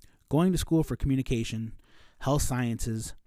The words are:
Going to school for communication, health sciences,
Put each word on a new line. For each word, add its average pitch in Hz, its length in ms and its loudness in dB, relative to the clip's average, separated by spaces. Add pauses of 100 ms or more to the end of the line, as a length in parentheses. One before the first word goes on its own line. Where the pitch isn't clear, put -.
(300)
Going 170 220 4
to 165 60 2
school 160 240 4
for 127 140 -4
communication, 113 760 -2 (460)
health 139 200 2
sciences, 117 760 -2 (120)